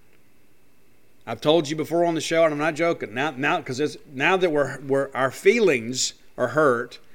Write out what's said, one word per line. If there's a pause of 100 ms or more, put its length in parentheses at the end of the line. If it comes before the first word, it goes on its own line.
(1300)
I've
told
you
before
on
the
show,
and
I'm
not
joking.
Now,
now,
'cause
it's, (160)
now
that
we're,
we're,
our
feelings (200)
are
hurt (160)